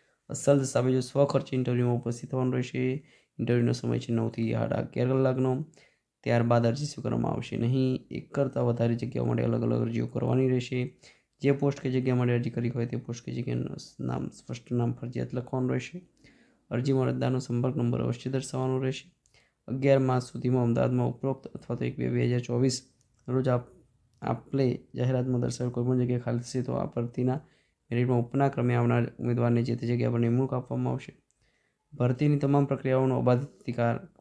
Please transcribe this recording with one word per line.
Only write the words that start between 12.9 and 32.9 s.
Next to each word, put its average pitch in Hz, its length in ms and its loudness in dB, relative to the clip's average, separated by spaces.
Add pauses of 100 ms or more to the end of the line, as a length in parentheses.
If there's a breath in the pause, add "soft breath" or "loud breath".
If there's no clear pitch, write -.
પોસ્ટ 120 280 -10
કે 127 60 -8
જગ્યાનું 127 720 -6
નામ, 127 240 -4
સ્પષ્ટ - 420 -12
નામ 120 200 0
ફરજિયાત 123 420 -8
લખવાનું 127 380 -4
રહેશે. 131 300 -6 (720 soft breath)
અરજીમાં 131 360 2
અરજદારનો 127 320 0
સંપર્ક 123 360 -2
નંબર 120 260 0
અવશ્ય 123 280 -4
દર્શાવવાનો 131 500 -2
રહેશે. 131 320 -6 (560 soft breath)
અગિયાર 135 320 4
માર્ચ 131 240 2
સુધીમાં 123 400 0
અમદાવાદમાં 123 460 2
ઉપરોક્ત 131 380 -4
અથવા - 300 -8
તો 123 80 -2
એક 123 120 -4
બે 127 120 -2
બે 123 160 0
હજાર 120 140 2
ચોવીસ 120 440 0 (440)
રોજ 127 200 0
આપ, 123 200 0 (540)
આપલે 127 580 0 (160)
જાહેરાતમાં 123 460 0
દર્શાવેલ 123 320 -4
કોઈપણ 123 260 0
જગ્યાએ 123 200 0
ખાલી 120 200 -4
થશે 120 240 -6
તો 123 100 -4
આ 123 120 -2
ભરતીના 123 500 -2 (560 soft breath)
મેરિટમાં 123 280 2
ઉપરના 139 300 2
ક્રમે 120 260 0
આવનાર 120 440 2
ઉમેદવારને 120 440 2
જે 117 120 -2
તે 117 120 -6
જગ્યા 120 240 0
પર 117 80 0
નિમણૂક 120 340 2
આપવામાં 127 400 -4
આવશે. - 200 -8 (800)
ભરતીની 135 440 2
તમામ 143 280 4
પ્રક્રિયાઓનો 131 520 2